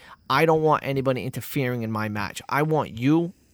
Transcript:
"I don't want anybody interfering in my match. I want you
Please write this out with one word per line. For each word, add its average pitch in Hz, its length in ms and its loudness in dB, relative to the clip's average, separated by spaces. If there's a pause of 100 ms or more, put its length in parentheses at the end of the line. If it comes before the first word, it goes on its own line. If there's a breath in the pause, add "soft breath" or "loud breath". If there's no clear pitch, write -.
(300 loud breath)
"I 139 160 4
don't 160 160 4
want 151 220 4
anybody 131 400 -2
interfering 123 580 -4
in 110 80 -4
my 107 180 -4
match. 104 400 -6
I 143 140 0
want 151 340 -2
you 160 360 2 (220)